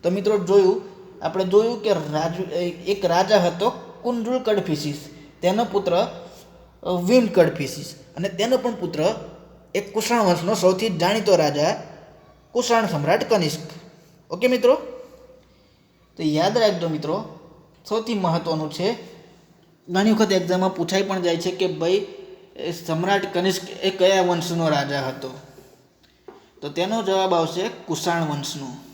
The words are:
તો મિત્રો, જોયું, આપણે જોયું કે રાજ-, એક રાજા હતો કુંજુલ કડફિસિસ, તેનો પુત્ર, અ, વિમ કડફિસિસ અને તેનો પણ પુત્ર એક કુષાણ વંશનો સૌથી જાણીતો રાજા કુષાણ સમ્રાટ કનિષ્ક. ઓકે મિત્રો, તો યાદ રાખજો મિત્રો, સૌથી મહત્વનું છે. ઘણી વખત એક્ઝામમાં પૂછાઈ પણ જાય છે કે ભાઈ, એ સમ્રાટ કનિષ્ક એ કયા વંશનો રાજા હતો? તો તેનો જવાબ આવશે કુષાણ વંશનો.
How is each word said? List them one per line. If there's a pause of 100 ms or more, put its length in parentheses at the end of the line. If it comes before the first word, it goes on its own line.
તો
મિત્રો,
જોયું, (400)
આપણે
જોયું
કે
રાજ-, (300)
એક
રાજા
હતો (320)
કુંજુલ
કડફિસિસ, (460)
તેનો
પુત્ર, (760)
અ,
વિમ
કડફિસિસ (220)
અને
તેનો
પણ
પુત્ર (600)
એક
કુષાણ
વંશનો
સૌથી
જાણીતો
રાજા (720)
કુષાણ
સમ્રાટ
કનિષ્ક. (680)
ઓકે
મિત્રો, (1300)
તો
યાદ
રાખજો
મિત્રો, (500)
સૌથી
મહત્વનું
છે. (920)
ઘણી
વખત
એક્ઝામમાં
પૂછાઈ
પણ
જાય
છે
કે
ભાઈ, (500)
એ (140)
સમ્રાટ
કનિષ્ક
એ
કયા
વંશનો
રાજા
હતો? (1200)
તો
તેનો
જવાબ
આવશે
કુષાણ
વંશનો. (180)